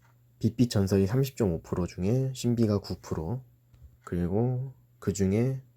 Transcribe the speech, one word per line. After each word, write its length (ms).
빛빛 320
전설이 380
삼십 280
점 160
오 80
프로 280
중에 460
신비가 440
구 240
프로, 400
그리고 680
그 140
중에 480